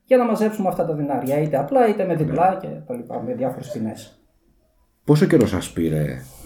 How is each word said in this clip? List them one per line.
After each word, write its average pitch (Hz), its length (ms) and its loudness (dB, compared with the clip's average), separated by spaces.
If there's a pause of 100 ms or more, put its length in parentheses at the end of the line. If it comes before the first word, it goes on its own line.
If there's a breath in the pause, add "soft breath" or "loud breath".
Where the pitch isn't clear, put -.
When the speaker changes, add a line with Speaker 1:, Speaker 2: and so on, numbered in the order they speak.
Speaker 1:
για 254 120 4
να 240 80 4
μαζέψουμε 208 440 0
αυτά 170 180 -2
τα 160 80 -2
δινάρια, 139 460 -2
είτε 151 180 0
απλά 247 300 2
είτε 208 180 0
με 170 80 0
διπλά 156 360 2
Speaker 2:
Ναι. 190 100 0
Speaker 1:
και 165 60 -12 (200)
τα 123 80 -8
λοιπά, 120 320 -10
με 123 80 -4
διάφορες 127 360 -6
ποινές. - 480 -10 (840)
Speaker 2:
Πόσο 151 220 6
καιρό 151 200 6
σας 90 260 -4
πήρε 78 320 0 (420)